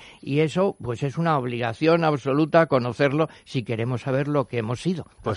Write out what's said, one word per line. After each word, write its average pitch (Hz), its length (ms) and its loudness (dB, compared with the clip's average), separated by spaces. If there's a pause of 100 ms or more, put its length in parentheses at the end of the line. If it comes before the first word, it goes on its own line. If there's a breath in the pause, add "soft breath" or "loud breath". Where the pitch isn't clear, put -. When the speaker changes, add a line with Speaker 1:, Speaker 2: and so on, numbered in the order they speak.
(220 loud breath)
Speaker 1:
y 139 180 0
eso, 175 420 0
pues, 117 200 -6
es 139 160 -4
una 165 200 2
obligación 123 640 0
absoluta 151 640 4
conocerlo 139 600 0 (160 loud breath)
si 131 180 -4
queremos 117 380 -4
saber 139 260 -2
lo 147 220 0
que 120 100 -6
hemos 113 220 -4
sido 170 240 -4 (180)
Speaker 2:
Pues 110 140 -2